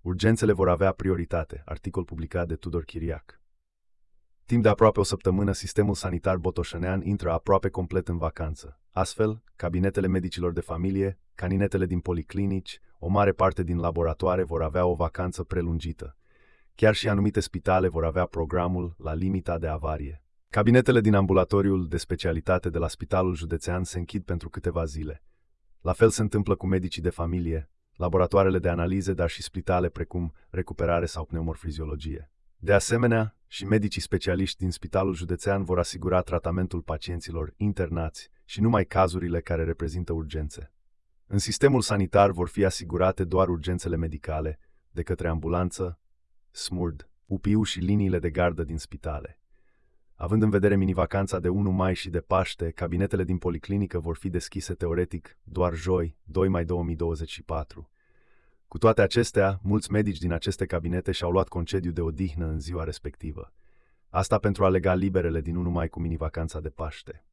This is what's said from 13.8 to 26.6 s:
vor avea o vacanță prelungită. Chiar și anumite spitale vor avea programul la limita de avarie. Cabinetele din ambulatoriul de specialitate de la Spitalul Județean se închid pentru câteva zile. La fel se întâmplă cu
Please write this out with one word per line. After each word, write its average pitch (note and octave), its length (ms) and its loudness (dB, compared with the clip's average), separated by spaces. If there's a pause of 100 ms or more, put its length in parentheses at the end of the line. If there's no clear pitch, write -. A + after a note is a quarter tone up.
vor E2 200 -2
avea E2+ 240 0
o F2+ 80 2
vacanță F2 500 -4
prelungită. E2 720 -4 (580)
Chiar A2 200 6
și - 140 -2
anumite G#2 320 2
spitale F#2 480 0
vor D#2+ 160 -2
avea E2+ 220 0
programul F2 720 -2
la D#2 160 -6
limita F2+ 440 -2
de D#2+ 80 -4
avarie. D2+ 580 -6 (260)
Cabinetele A#2+ 500 6
din G#2+ 140 6
ambulatoriul F#2+ 760 4
de D2 80 -4
specialitate F2 760 -2
de E2 80 -4
la D#2+ 100 -2
Spitalul F#2 460 -2
Județean E2 500 -4
se - 140 -8
închid F2 260 -6
pentru E2+ 240 -6
câteva E2+ 360 -4
zile. D2+ 380 -8 (640)
La - 80 0
fel A2+ 180 8
se A2 120 -2
întâmplă G2+ 320 0
cu F#2 120 -6